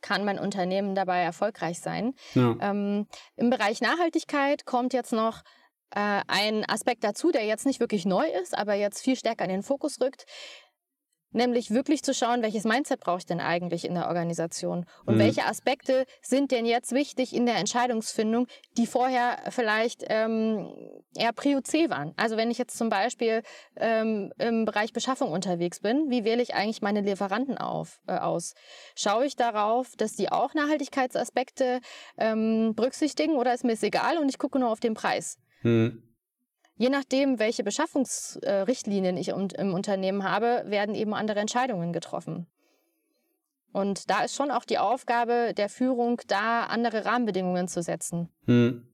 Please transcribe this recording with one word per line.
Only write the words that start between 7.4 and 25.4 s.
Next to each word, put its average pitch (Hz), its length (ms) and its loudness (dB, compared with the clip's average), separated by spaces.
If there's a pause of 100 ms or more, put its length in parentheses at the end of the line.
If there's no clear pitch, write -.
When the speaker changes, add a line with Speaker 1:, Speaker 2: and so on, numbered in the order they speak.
Speaker 1:
jetzt 214 200 -2
nicht 269 140 0
wirklich 208 260 0
neu 196 180 2 (180)
ist, - 140 -8
aber 208 180 0
jetzt 202 280 -2
viel 262 140 2
stärker 226 280 -2
in 175 60 -2
den 190 120 -2
Fokus 277 380 -2
rückt, - 240 -2 (1080)
nämlich 240 380 0
wirklich 269 320 2
zu 269 100 0
schauen, 247 300 0
welches 214 220 -2
Mindset 240 360 0
brauche 180 180 0
ich 180 80 -12
denn 170 140 -2
eigentlich 175 440 -2
in - 100 -4
der 175 140 -2
Organisation 170 760 -4 (220)
und 160 80 4
Speaker 2:
Mhm. 165 60 6
Speaker 1:
welche - 260 4
Aspekte 262 580 0 (180)
sind 269 280 2
denn 233 160 0
jetzt 233 260 0
wichtig 262 420 0
in 240 120 2
der 226 100 2
Entscheidungsfindung, 226 920 0 (300)
die 233 100 4
vorher 247 520 4 (120)
vielleicht, 226 580 0
ähm, 220 600 2 (480)
eher 226 160 2
Prio 277 280 2
C 320 280 2
waren. 151 280 -4
Also 220 200 0
wenn 226 140 2
ich 233 80 -2
jetzt - 180 -4
zum 226 120 0
Beispiel, 226 540 0 (340)
ähm, 220 640 0
im 226 260 2
Bereich 214 280 -2
Beschaffung 247 380 -2
unterwegs 175 500 -2